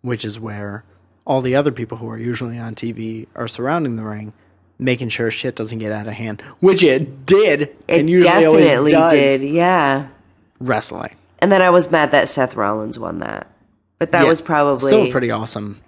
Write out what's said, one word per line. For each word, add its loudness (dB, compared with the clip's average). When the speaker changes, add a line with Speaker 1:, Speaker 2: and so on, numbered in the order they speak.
Speaker 1:
which -8
is -10
where -12
all 0
the -2
other 2
people -10
who -12
are -12
usually -8
on -12
T -8
V -10
are -8
surrounding -4
the -10
ring, -12
making -2
sure -4
shit -8
doesn't -8
get -6
out -8
of -10
hand, -10
which 4
it 0
did, 4
Speaker 2:
It -8
Speaker 1:
and 2
usually 6
always 6
Speaker 2:
definitely 4
Speaker 1:
does. 4
Speaker 2:
did, 4
yeah. 0
Speaker 1:
Wrestling. -6
Speaker 2:
And 2
then 4
I 6
was 4
mad 2
that 2
Seth -2
Rollins -4
won -10
that. -12
But -4
that 4
Speaker 1:
Yeah, 4
Speaker 2:
was 0
probably 0
Speaker 1:
still 4
pretty -2
awesome. -8